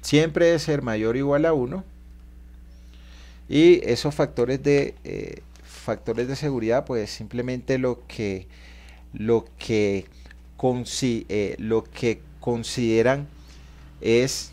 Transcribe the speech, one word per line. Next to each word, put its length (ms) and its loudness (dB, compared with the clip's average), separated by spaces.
siempre 320 4
debe 140 6
ser 240 -2
mayor 320 -2
o 40 -2
igual 280 2
a 80 4
uno. 300 -4
Y 400 8
esos 260 0
factores 480 -2
de, 320 2
eh, 360 -10
factores 640 -6
de 80 -6
seguridad, 480 0
pues 240 -4
simplemente 720 -4
lo 280 -2
que, 400 -6
lo 320 0
que 460 0
consi-, 720 -2
eh, 280 -2
lo 260 0
que 360 -2
consideran 880 0
es 500 2